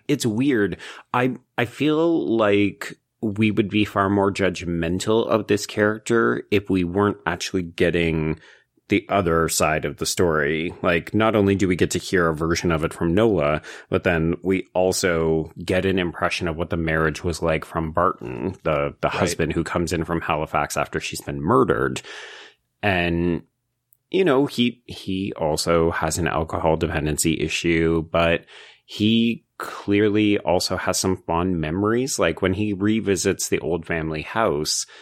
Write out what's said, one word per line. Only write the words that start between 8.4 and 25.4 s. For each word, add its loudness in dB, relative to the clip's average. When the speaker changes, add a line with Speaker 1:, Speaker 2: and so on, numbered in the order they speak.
Speaker 1:
the 2
other 2
side 0
of -6
the -6
story. 0
Like, 0
not 2
only 4
do 0
we 0
get 0
to -2
hear 0
a 0
version -2
of 0
it -4
from -2
Nola, 2
but -2
then 2
we -2
also 0
get 0
an 0
impression -2
of -4
what -4
the -2
marriage 0
was -4
like 0
from -4
Barton, -2
the, 0
the 0
Speaker 2:
Right. -6
Speaker 1:
husband 0
who 0
comes -2
in 0
from -2
Halifax -2
after -2
she's -8
been -8
murdered. 2
And, 0
you 2
know, 4
he, -2
he -6
also 2